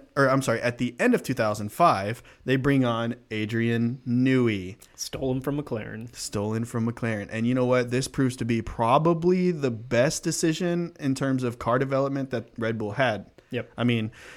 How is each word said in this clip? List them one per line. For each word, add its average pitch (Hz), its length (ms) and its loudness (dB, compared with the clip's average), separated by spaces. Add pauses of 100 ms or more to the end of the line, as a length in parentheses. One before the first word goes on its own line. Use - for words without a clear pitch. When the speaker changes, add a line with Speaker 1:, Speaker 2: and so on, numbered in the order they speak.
(160)
Speaker 1:
or 139 140 4
I'm 135 140 4
sorry, 117 180 0
at 123 160 -2
the 123 220 -2
end 240 160 4
of - 80 -2
two 135 100 -4
thousand 107 380 0
five, 113 500 2 (240)
they 127 100 2
bring 135 300 4
on 117 300 -2 (160)
Adrian 117 760 0
Newey. 120 680 2 (200)
Speaker 2:
Stolen 131 460 -4
from 143 180 -4
McLaren. 113 560 -8
Speaker 1:
Stolen 110 500 -2
from 117 220 -2
McLaren. 113 440 -4
And 113 160 -2
you 127 80 2
know 127 100 2
what? 127 240 2
This 127 180 0
proves 127 300 0
to 120 80 -4
be 117 160 2
probably 165 880 2
the 143 220 0
best 120 520 0
decision 170 760 0
in 135 160 0
terms 135 280 0
of 120 140 -2
car 120 220 0
development 135 500 0
that 117 200 -4 (100)
Red 113 180 -2
Bull 107 140 -4
had. 113 340 0 (240)
Speaker 2:
Yep. 120 260 -6
Speaker 1:
I 117 80 -4
mean, 113 280 0 (260)